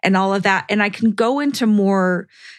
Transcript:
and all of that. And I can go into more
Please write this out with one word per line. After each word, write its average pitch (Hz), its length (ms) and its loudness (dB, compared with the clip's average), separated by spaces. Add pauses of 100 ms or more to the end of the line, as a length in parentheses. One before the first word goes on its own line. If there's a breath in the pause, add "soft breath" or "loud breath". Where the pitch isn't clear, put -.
and 190 140 0
all 190 160 0
of 196 120 -2
that. 190 260 0
And 208 120 0
I 208 60 0
can 214 240 -2
go 226 280 0
into 285 260 -2
more 196 600 2 (320 loud breath)